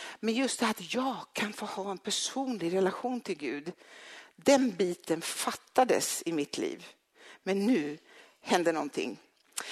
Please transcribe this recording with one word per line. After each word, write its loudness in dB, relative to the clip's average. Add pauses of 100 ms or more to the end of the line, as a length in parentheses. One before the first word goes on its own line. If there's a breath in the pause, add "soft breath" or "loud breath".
(200 loud breath)
Men 0
just 0
det 2
här 2
att -6
jag -2 (160)
kan -4
få -8
ha -4
en -4
personlig -2
relation 0
till -6
Gud. -6 (640 loud breath)
Den 6
biten 0
fattades 2
i -2
mitt -2
liv. -4 (580 loud breath)
Men 2
nu 2 (440 soft breath)
hände 4
någonting. -2 (540 loud breath)